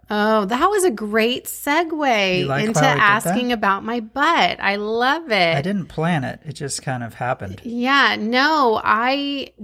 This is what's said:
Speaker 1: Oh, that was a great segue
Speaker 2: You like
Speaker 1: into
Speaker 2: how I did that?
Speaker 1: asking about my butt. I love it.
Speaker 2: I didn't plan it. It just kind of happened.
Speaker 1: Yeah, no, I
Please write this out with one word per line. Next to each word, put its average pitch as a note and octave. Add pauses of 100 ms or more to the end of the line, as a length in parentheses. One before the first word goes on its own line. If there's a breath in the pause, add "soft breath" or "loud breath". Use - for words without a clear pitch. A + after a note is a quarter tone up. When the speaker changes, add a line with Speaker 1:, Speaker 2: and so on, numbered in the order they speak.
Speaker 1:
Oh, G#3+
that B3+
was G4+
a F4
great A3
segue C#4+
Speaker 2:
You F3+
like C3+
Speaker 1:
into A3+
Speaker 2:
how C4
I B3
did -
that? G#3
Speaker 1:
asking A#3+
about G3+
my A#3
butt. C4
I G3+
love B3
it. E3+
Speaker 2:
I C#3
didn't F#3
plan D#3+
it. A#2+
It D3
just -
kind B2+
of A2+
happened. A2
Speaker 1:
Yeah, A#3+
no, B3
I C4+ (140)